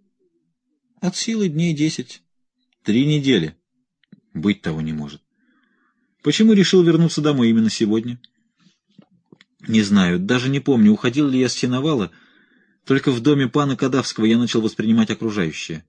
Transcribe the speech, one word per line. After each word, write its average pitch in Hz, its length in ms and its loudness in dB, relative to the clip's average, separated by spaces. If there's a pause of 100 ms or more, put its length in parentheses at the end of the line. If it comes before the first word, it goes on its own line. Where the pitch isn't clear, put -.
(1000)
«От 180 160 -6
силы 220 320 -4
дней 160 280 -2
десять. 151 480 -6 (600)
Три 120 220 0
недели. 135 500 0 (800)
Быть 98 300 -4
того 78 180 -6
не 78 120 -6
может. 76 280 -12 (1040)
Почему 220 300 4
решил 190 280 4
вернуться 165 400 2
домой 139 280 2
именно 113 200 2
сегодня?» 117 500 -4 (1500)
«Не 110 160 2
знаю, 95 340 2
даже 120 320 -2
не 139 100 -2
помню, 120 320 4
уходил 127 360 0
ли 131 120 0
я 127 100 0
с - 40 -6
сеновала. 127 580 -2 (720)
Только 135 280 0
в 120 80 -2
доме 139 280 2
пана 139 280 -2
Кадавского 127 500 -2
я 113 140 4
начал 117 220 0
воспринимать 113 500 0
окружающее». 92 760 -8